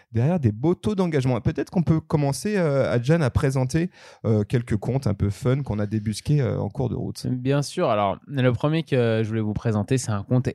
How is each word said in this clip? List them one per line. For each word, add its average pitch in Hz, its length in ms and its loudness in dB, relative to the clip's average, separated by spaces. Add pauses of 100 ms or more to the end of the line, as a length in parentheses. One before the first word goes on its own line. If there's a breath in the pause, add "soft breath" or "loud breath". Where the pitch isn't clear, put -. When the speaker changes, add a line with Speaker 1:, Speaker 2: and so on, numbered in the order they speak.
(140 loud breath)
Speaker 1:
derrière 143 260 2
des 120 120 4
beaux 127 220 0
taux 214 220 -2
d'engagement. 139 460 2
Peut-être 180 280 -2
qu'on 180 140 0
peut 160 160 2
commencer, 151 580 0
euh, 139 340 2
Adjan, 123 300 2
à 131 80 2
présenter, 135 600 0 (340 loud breath)
euh, 107 180 4
quelques 117 340 -2
comptes 123 280 -2
un 104 80 0
peu 101 160 0
fun 123 320 -2
qu'on 107 160 -4
a 104 80 -2
débusqués, 110 560 -2
euh, 101 160 -2
en 98 120 -4
cours 127 200 -4
de 98 60 -4
route. - 320 -8
Speaker 2:
Bien 127 340 0
sûr. 160 280 -2
Alors, 104 360 2
le 127 260 2
premier 151 300 0
que 117 400 2
je 110 60 -2
voulais 110 140 -2
vous 107 120 -2
présenter, 107 460 0
c'est 120 120 -4
un 101 120 -2
compte 127 320 0